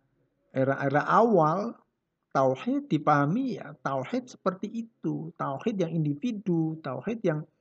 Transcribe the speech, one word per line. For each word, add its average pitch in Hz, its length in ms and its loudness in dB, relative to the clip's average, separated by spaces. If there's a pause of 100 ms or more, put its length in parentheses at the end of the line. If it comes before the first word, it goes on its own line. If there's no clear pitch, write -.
(500)
era-era 135 540 2
awal, 190 720 4 (560)
tauhid 156 560 2
dipahami, 151 720 2
ya, 151 240 -14
tauhid 139 480 -4
seperti 185 340 -6
itu, 165 720 -8
tauhid 143 400 -4
yang 165 160 -2
individu, 160 880 -2
tauhid 147 400 -6
yang 156 240 0 (160)